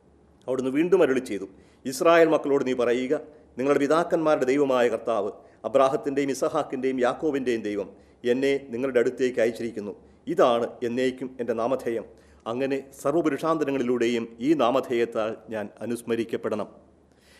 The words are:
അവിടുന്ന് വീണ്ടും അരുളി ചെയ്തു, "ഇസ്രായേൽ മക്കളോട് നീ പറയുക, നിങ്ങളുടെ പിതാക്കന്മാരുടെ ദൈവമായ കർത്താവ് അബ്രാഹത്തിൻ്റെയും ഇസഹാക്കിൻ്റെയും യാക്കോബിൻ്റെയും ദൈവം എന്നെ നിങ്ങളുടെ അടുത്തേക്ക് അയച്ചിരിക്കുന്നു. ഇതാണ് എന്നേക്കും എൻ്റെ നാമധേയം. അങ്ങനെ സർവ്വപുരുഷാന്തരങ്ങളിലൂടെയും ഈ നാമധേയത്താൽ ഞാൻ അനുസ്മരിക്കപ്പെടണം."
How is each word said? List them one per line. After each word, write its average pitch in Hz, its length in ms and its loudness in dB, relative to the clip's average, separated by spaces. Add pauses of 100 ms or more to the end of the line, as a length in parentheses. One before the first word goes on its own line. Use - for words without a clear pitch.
(460)
അവിടുന്ന് 131 240 -4
വീണ്ടും 170 320 2
അരുളി 131 280 2
ചെയ്തു, 98 160 -6 (380)
"ഇസ്രായേൽ 165 440 6
മക്കളോട് 143 380 2
നീ 127 80 0
പറയുക, 127 400 0 (440)
നിങ്ങളുടെ 160 240 2
പിതാക്കന്മാരുടെ 156 680 2
ദൈവമായ 135 380 4
കർത്താവ് 107 420 -2 (340)
അബ്രാഹത്തിൻ്റെയും 135 640 2
ഇസഹാക്കിൻ്റെയും 135 720 -2
യാക്കോബിൻ്റെയും 127 600 0
ദൈവം 101 260 -4 (360)
എന്നെ 135 280 2 (160)
നിങ്ങളുടെ 123 340 -2
അടുത്തേക്ക് 127 380 0
അയച്ചിരിക്കുന്നു. 110 520 -4 (340)
ഇതാണ് 131 400 2 (160)
എന്നേക്കും 127 460 -2 (120)
എൻ്റെ 117 200 -4
നാമധേയം. 117 440 -2 (420)
അങ്ങനെ 135 320 -2 (220)
സർവ്വപുരുഷാന്തരങ്ങളിലൂടെയും 139 1200 0 (160)
ഈ 123 140 -2
നാമധേയത്താൽ 117 800 0 (220)
ഞാൻ 104 100 -4 (160)
അനുസ്മരിക്കപ്പെടണം." 113 880 -4 (720)